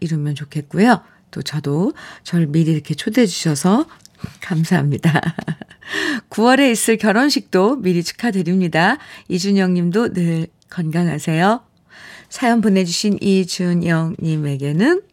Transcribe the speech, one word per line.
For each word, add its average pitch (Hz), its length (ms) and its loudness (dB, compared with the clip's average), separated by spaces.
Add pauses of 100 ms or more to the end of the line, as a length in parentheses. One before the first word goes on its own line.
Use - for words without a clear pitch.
이루면 151 340 -2
좋겠고요. 160 680 0 (280)
또 - 120 -10
저도 151 500 -2 (320)
절 170 220 0
미리 160 260 2
이렇게 151 220 -2
초대해 220 320 2
주셔서 180 600 0 (540)
감사합니다. 156 800 0 (540)
<laughs> - 540 -6
구월에 254 420 4
있을 226 260 0
결혼식도 220 800 2
미리 180 260 0
축하드립니다. 185 960 0 (300)
이준영 185 460 0
님도 180 400 0
늘 165 340 -2 (220)
건강하세요. 165 880 0 (680)
사연 240 300 0
보내주신 190 600 0
이준영 175 1000 0
님에게는 156 840 0 (100)